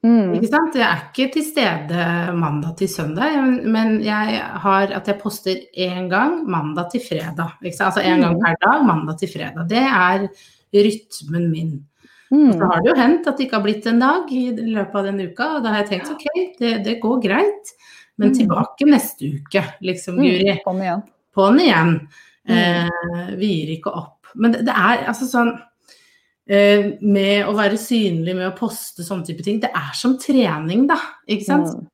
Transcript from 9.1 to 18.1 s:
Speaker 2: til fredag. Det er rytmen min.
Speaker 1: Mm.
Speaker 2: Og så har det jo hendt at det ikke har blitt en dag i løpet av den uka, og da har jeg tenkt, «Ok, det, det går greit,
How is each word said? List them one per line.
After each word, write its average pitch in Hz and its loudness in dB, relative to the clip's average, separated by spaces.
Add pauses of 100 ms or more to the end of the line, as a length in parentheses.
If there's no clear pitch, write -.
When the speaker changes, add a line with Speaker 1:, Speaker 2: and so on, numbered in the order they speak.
Speaker 2:
til 185 -4
fredag. 160 -8
Det 220 0
er 196 2 (460)
rytmen 175 0
min. 160 -6 (480)
Speaker 1:
Mm. 285 8
Speaker 2:
Og 208 6
så 185 2
har 170 2
det 226 4
jo 330 4
hendt 311 4
at 285 -2
det 262 -2
ikke 226 -4
har - -4
blitt 208 -2
en 233 2
dag 294 2
i 247 -2
løpet 220 -4
av 196 -2
den 196 -4
uka, 233 -4
og 269 -4
da 226 -2
har 208 0
jeg 202 -4
tenkt, - -12
«Ok, 302 -12 (340)
det, 226 -2
det 233 -4
går 240 0
greit, 254 0 (460)